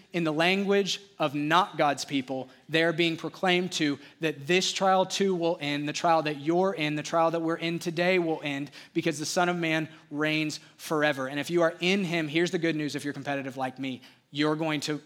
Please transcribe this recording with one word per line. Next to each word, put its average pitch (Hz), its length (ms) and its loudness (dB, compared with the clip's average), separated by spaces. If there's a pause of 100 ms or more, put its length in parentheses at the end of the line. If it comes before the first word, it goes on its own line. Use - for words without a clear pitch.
(140)
in 175 100 0
the 156 80 0
language 190 680 2 (160)
of 151 160 0
not 156 460 2
God's 143 260 2
people, 131 420 -4 (220)
they're 160 240 2
being 165 240 0
proclaimed 180 560 0
to 147 240 0 (220)
that 143 260 -4
this 185 260 2
trial 190 320 4
too 190 300 0
will 170 280 0
end. 147 280 -2
The 151 40 -2
trial 165 280 4
that 151 200 -4
you're 175 320 2
in, 151 220 -2
the 151 60 -4
trial 165 300 2
that 165 100 0
we're 165 140 0
in 170 240 -2
today 175 400 2
will 160 240 0
end, 143 260 -6 (240)
because 165 240 0
the 151 80 -6
Son 175 240 2
of 180 80 0
Man 160 320 0 (220)
reigns 151 480 -2 (180)
forever. 147 500 0
And 143 120 -6
if 139 100 -4
you 170 140 2
are 165 160 2
in 190 240 2
him, 165 240 0
here's 165 240 2
the 180 80 -2
good 160 160 0
news 147 200 -4
if 139 80 -8
you're 143 100 -4
competitive 139 440 -6
like 131 220 -6
me, 131 240 -8 (260)
you're 151 260 2
going 151 260 -2
to 147 240 -4